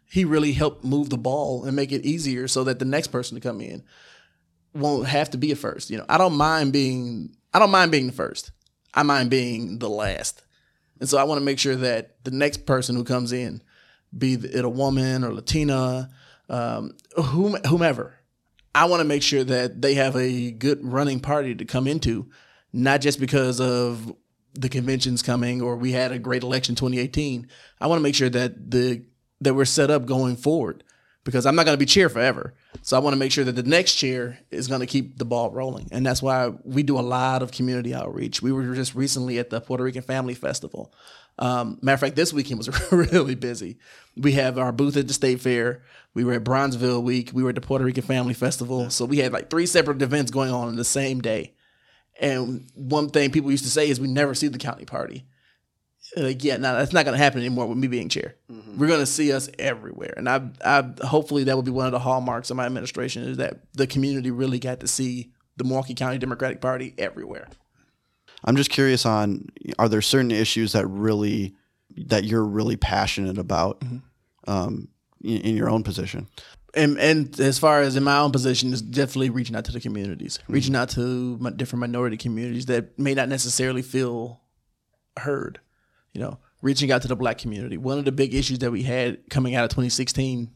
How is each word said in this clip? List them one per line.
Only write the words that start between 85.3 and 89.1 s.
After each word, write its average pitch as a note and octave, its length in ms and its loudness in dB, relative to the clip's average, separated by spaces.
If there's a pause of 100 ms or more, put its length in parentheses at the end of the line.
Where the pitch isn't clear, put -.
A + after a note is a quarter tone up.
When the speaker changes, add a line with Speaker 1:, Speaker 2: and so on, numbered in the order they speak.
Speaker 1:
you - 80 -8
know, - 180 -8 (240)
reaching C3+ 280 2
out B2+ 120 4
to C3 60 -4
the B2+ 60 -2
black A#2+ 240 -2
community. G#2 380 -8
One C3 220 -4
of C#3+ 80 -2
the C3+ 60 0
big C3+ 220 0
issues B2+ 260 0
that B2 120 -2
we G2+ 100 -2
had B2+ 480 -2